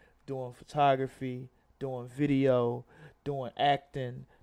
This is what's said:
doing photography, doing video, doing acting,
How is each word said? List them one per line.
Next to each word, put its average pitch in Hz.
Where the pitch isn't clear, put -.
doing 131
photography, 131
doing 127
video, 127
doing 135
acting, 131